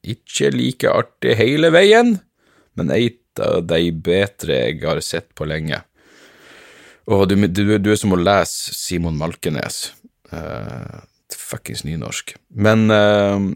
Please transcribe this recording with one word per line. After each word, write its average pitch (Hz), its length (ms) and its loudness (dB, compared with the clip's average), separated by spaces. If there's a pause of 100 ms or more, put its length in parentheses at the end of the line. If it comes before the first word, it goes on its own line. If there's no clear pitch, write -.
Ikke - 480 -4
like 127 400 -2
artig - 480 0
hele 147 320 2
veien, 208 460 6 (580)
men 80 160 -4
et 117 300 0 (180)
av - 320 0
de 85 220 2
bedre 80 720 -2
jeg 71 180 -4
har 78 220 -2
sett - 340 -8
på 78 80 -6
lenge.» 78 380 -6 (1200)
Åh, 98 160 4
du, 98 120 2 (120)
du, 101 320 0
du 98 80 0
er 107 80 4
som 101 160 0
å 92 80 2
lese 92 560 0
Simon 85 400 -4
Malkenes. - 800 -6 (340)
Eh, - 680 -12 (340)
fuckings - 540 -14
nynorsk. 76 480 -8 (180)
Men, 110 400 4
eh, 104 440 4 (200)